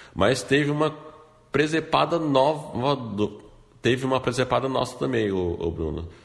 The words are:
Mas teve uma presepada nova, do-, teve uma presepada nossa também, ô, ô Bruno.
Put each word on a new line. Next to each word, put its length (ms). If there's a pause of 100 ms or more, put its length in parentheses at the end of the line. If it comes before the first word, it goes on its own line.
(160)
Mas 260
teve 300
uma 180 (600)
presepada 640
nova, 800
do-, 440 (440)
teve 200
uma 160
presepada 480
nossa 300
também, 340
ô, 280
ô 100
Bruno. 400 (160)